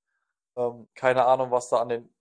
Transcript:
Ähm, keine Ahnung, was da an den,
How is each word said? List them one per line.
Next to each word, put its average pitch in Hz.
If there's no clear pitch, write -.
Ähm, 120
keine 127
Ahnung, 131
was 123
da 120
an 123
den, 120